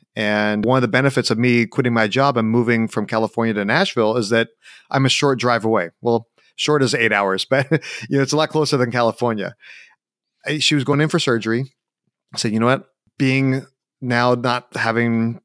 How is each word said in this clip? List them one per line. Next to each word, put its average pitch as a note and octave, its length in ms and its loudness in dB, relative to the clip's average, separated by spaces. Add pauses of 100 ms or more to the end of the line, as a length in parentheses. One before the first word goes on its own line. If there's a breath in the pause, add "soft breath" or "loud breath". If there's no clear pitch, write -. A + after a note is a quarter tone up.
(160)
And G#2+ 480 0
one B2+ 140 4
of B2+ 40 2
the A#2+ 60 2
benefits B2+ 420 0
of A2+ 80 0
me A#2+ 280 2
quitting B2 260 -2
my A2+ 160 2
job C3+ 280 2
and A2 120 0
moving A2+ 400 2
from G#2+ 180 -6
California A2+ 480 -2
to G2+ 100 -2
Nashville A#2 520 0
is A2 140 -2
that A#2 180 2 (420 loud breath)
I'm C3+ 140 2
a C3 60 2
short C3+ 280 0
drive A2+ 280 0
away. G2 240 0 (100)
Well, A#2 260 -2 (300 soft breath)
short D3+ 260 0
is B2 120 0
eight A#2 180 2
hours, G2 320 0
<laughs> - 60 -8
but, C3 200 0 (380 loud breath)
you C#3 80 -2
know, C#3 60 2
it's C3+ 100 -2
a D3 60 0
lot F3 100 0
closer D3+ 300 0
than B2 120 0
California. A2+ 640 -2 (920 loud breath)
I, D3+ 140 -4
she - 140 0
was C#3 100 0
going C#3+ 180 0
in D#3 80 0
for F3 80 0
surgery. A#2 480 -2 (680)
I - 40 -12
said, A2 140 -2
"You A2 80 0
know A#2 60 2
what? B2+ 200 0 (320)
Being C3+ 480 0 (340)
now B2 340 0
not A#2+ 400 -2
having A#2 720 -2